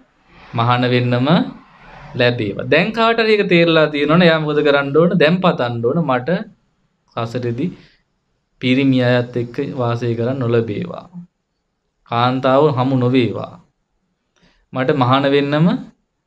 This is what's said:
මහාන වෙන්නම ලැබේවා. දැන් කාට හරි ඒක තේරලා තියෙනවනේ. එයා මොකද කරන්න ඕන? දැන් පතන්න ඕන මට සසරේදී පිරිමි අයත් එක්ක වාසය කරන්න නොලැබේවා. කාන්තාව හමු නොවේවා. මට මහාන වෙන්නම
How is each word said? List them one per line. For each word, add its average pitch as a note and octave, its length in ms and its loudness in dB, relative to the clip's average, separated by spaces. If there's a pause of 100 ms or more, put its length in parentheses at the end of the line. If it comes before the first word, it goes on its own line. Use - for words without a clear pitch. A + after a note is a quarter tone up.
(520)
මහාන B2 320 0
වෙන්නම B2 440 0 (840)
ලැබේවා. A#2+ 540 -2
දැන් E3 260 2
කාට A3+ 260 0
හරි A3 140 0
ඒක G3+ 160 0
තේරලා E3+ 380 4
තියෙනවනේ. D3+ 420 2
එයා D#3+ 120 2
මොකද D3+ 200 -2
කරන්න C#3+ 340 0
ඕන? F3 240 2
දැන් D#3 220 4
පතන්න B2 440 -2
ඕන C3+ 180 0
මට B2+ 280 -2 (840)
සසරේදී A#2+ 540 -6 (880)
පිරිමි C3 420 2
අයත් B2 340 0
එක්ක A#2+ 200 -6 (160)
වාසය A#2+ 420 -4
කරන්න A#2+ 240 -4
නොලැබේවා. A2+ 680 -4 (1040)
කාන්තාව B2+ 640 2
හමු B2+ 240 -2
නොවේවා. B2 560 0 (1200)
මට C3 240 0
මහාන C3 300 2
වෙන්නම C#3+ 420 2 (580)